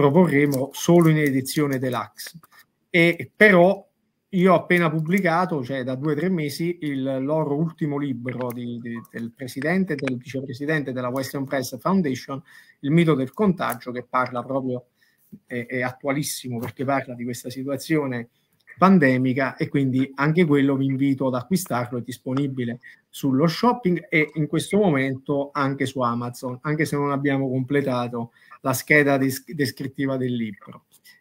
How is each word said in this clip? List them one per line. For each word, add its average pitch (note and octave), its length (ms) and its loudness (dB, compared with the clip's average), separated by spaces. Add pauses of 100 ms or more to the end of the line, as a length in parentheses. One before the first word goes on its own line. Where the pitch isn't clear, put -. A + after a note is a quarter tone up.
proporremo C#3+ 720 4
solo F3 380 6
in D#3 80 4
edizione C#3 600 0
deluxe. A#2+ 600 -6 (500)
E E3+ 480 2
però G3 500 6 (440)
io F#3 220 4
ho E3+ 40 6
appena F3 320 2
pubblicato, E3 760 0
cioè B2+ 220 -4
da B2+ 100 -4
due D3 180 -2
o C#3+ 40 0
tre E3+ 140 -2
mesi, E3 500 -4
il C3+ 420 -4
loro D3 320 -2
ultimo D3+ 440 -4
libro B2 520 -6
di, A#2+ 300 -10
di, A#2 180 -10 (120)
del A#2 260 -10
presidente D#3+ 560 -4
e C#3+ 40 -4
del C3+ 200 -4
vicepresidente C#3 760 -6
della B2 180 -6
Western C3+ 340 -6
Press C3 340 -6
Foundation, D3+ 640 -2 (360)
Il C#3 140 -2
mito E3 200 4
del C3 220 0
contagio, B2 580 -2
che A#2+ 160 -8
parla B2 340 -2
proprio, B2+ 440 -4 (580)
è, A#2+ 220 -8
è B2 160 -4
attualissimo C3 760 -4
perché A#2 280 -8
parla C3+ 280 -2
di A#2+ 100 -10
questa B2 260 -8
situazione C3+ 800 -4 (480)
pandemica C3 760 4
e D#3 120 -4
quindi C3+ 460 0
anche D#3+ 320 2
quello C#3 300 4
vi C3+ 100 0
invito C3+ 400 0
ad B2+ 80 0
acquistarlo, B2 640 -2
è - 40 -4
disponibile B2+ 800 -4 (300)
sullo C#3 360 2
shopping F3+ 640 0
e D3+ 260 2
in D3+ 120 -2
questo D#3+ 320 0
momento C#3 720 0
anche C#3 320 0
su - 160 -6
Amazon, B2 600 -4
anche D3+ 240 -2
se D3+ 100 -4
non C#3+ 140 -2
abbiamo C3+ 400 0
completato B2 800 -2 (280)
la C3+ 120 -2
scheda C#3 460 4
des-, C3 340 -2
descrittiva C3+ 640 -4
del B2+ 180 -2
libro. G#2+ 520 -10 (340)